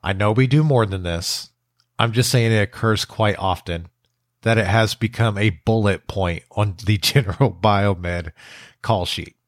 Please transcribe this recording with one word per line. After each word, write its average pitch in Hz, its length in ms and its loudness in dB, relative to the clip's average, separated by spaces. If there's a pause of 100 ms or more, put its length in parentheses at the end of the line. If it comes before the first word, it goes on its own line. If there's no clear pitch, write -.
I 95 100 -2
know 104 200 0
we 131 140 4
do 143 160 4
more 135 220 4
than 95 180 -4
this. 85 460 -6 (500)
I'm 113 140 0
just 120 180 0
saying 113 220 2
it 107 80 4
occurs 107 460 0
quite 104 320 0
often 87 500 -4 (540)
that 113 160 2
it 104 80 0
has 110 280 2
become 110 440 -2
a 101 260 0
bullet 104 420 0
point 90 440 -4
on 104 340 -2
the 104 140 2
<laughs> - 0 -
general 117 520 0
biomed 87 840 0 (500)
call 95 240 -2
sheet. - 280 -10 (140)